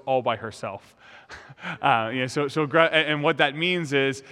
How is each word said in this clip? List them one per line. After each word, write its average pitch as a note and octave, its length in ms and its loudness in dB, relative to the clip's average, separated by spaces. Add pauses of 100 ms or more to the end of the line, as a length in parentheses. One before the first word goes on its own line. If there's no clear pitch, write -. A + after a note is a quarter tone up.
all C3 160 0
by A#2 140 0
herself. G#2+ 600 -10 (340)
<laughs> - 60 -16 (460)
Uh, A#2 320 2
you C3 60 -4
know, B2+ 80 -2
so, C#3+ 220 -2
so D#3 160 -2
gra-, D#3+ 260 4
and, D#3 160 2
and D3+ 160 -2
what D3+ 140 2
that C#3+ 180 2
means E3 380 -2
is C3+ 280 2 (100)